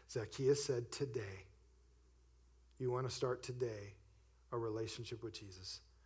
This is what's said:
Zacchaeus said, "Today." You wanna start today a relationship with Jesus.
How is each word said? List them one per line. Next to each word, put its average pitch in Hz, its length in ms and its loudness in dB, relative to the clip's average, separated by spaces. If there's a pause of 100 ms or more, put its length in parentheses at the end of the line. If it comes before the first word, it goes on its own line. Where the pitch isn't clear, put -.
(100)
Zacchaeus 131 520 4
said, 120 300 2
"Today." 104 540 -2 (1300)
You 127 120 2
wanna 127 180 2
start 123 340 2
today 113 520 -2 (580)
a 120 60 2
relationship 113 640 -2
with 113 100 -4
Jesus. 92 480 -10 (240)